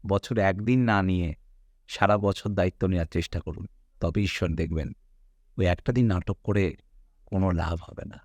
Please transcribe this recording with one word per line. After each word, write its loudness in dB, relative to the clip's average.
বছরে 0
একদিন 2
না 4
নিয়ে 0
সারা 2
বছর 0
দায়িত্ব 0
নেওয়ার 2
চেষ্টা -4
করুন, -10
তবে 0
ঈশ্বর -2
দেখবেন -2
ওই 4
একটা 0
দিন 4
নাটক 0
করে 0
কোনো 2
লাভ -2
হবে -14
না। -14